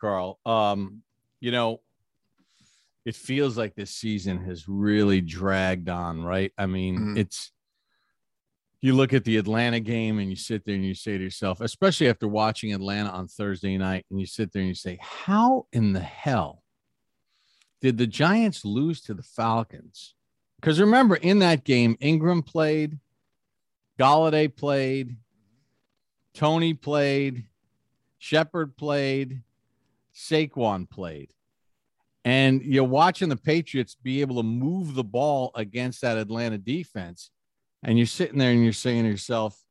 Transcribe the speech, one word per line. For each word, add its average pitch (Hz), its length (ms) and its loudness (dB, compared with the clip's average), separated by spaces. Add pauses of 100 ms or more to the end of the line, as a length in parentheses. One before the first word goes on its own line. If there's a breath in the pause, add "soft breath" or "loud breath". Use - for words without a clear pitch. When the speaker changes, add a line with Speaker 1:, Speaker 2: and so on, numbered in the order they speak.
Speaker 1:
Carl. 95 460 -4
Um, 104 560 0 (380)
you 120 100 -4
know, 117 320 -2 (1200)
it 113 100 -8
feels 135 420 -2
like 110 200 -4
this 101 160 -10
season 95 540 -4
has 85 200 -12
really 101 540 2
dragged 92 680 -2
on, 87 360 -6
right? 92 340 -2
I 101 80 -2
mean, 92 320 -2
Speaker 2:
Mm-hmm. 104 200 -4
Speaker 1:
it's, - 340 -6 (1300)
you 131 140 4
look 135 180 4
at 131 120 4
the 110 120 2
Atlanta 113 420 0
game 113 400 -2
and 98 100 -4
you 95 80 -4
sit 107 280 -8
there 104 100 -4
and 98 100 -2
you 95 100 -2
say 101 220 -8
to 95 60 -4
yourself, 92 380 -6
especially 151 480 2
after 113 180 0
watching 107 480 -2
Atlanta 101 360 -4
on 92 180 -10
Thursday 98 500 -4
night, 95 320 -2
and 95 80 -6
you 95 80 -4
sit 104 260 -6
there 101 80 -4
and 92 80 -2
you 92 60 -4
say, 92 260 -10
"How 233 720 0
in 107 200 2
the 95 80 -2
hell 90 640 -6 (1160)
did 127 160 2
the 120 100 2
Giants 180 580 2
lose 139 380 -2
to 110 120 -10
the 92 80 -14
Falcons?" - 920 -6 (460)
'Cause 156 180 2
remember, 214 380 8
in 185 240 4
that 165 240 4
game, 120 360 4
Ingram 160 420 2
played, 151 560 -2 (1000)
Golladay 151 560 4
played, 135 640 -2 (1200)
Toney 160 400 2
played, 139 720 -2 (720)
Shepard 156 580 0
played, 135 640 -2 (720)
Saquon 123 760 -2
played. 80 440 -12 (920)
And 131 380 4
you're 135 220 2
watching 160 440 2
the 139 80 -2
Patriots 151 640 -2
be 131 180 -2
able 135 160 -2
to 120 60 -2
move 139 520 -2
the 131 100 -2
ball 127 500 -2
against 117 480 -6
that 117 160 0
Atlanta 110 400 -4
defense. 101 720 -8 (540)
And 117 140 2
you're 120 80 4
sitting 143 320 -2
there 127 120 4
and 120 140 6
you're 113 80 4
saying 117 320 -2
to 110 60 0
yourself, 107 600 -4